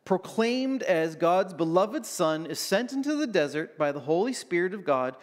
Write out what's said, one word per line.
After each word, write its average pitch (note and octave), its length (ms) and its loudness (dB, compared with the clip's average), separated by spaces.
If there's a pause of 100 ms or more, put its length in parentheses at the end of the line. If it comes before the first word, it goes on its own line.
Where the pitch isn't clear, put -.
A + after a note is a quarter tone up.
proclaimed A#3+ 760 0
as E3 340 2
God's F3+ 380 2
beloved F3+ 500 0
Son, D#3+ 440 0
is C#3+ 120 -6
sent A#3+ 340 0
into C#4 220 -2
the D4 120 -2
desert D#3 500 0
by D3 140 2
the C#3+ 80 -8
Holy E3+ 340 0
Spirit F3+ 400 -2
of G#3 100 -10
God C3 400 0